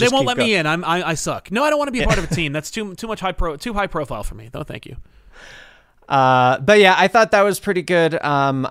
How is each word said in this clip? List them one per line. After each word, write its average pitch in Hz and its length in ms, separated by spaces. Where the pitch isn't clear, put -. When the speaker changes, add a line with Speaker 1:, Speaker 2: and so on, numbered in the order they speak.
Speaker 1:
just 247 80
Speaker 2:
won't 269 80
Speaker 1:
keep 269 80
Speaker 2:
let 247 80
Speaker 1:
go- 254 80
Speaker 2:
me 220 100
in. 165 100
I'm, 165 200
I, 165 240
I 165 60
suck. 143 360
No, 240 140
I 302 40
don't 302 100
wanna 285 120
be 247 80
a 147 60
part 220 120
of 185 60
a 160 40
Speaker 1:
<laughs> - 60
Speaker 2:
team. 156 200
That's - 180
too, 208 240
too 233 120
much 214 120
high 185 140
pro-, 165 240
too 233 160
high 202 140
profile 127 360
for - 120
me. 110 180
No, 151 100
thank - 220
you. - 100
Speaker 1:
Uh, 131 520
but 208 200
yeah, 185 180
I 185 120
thought 220 220
that 208 100
was 202 180
pretty 185 220
good. 165 420
Um, 139 480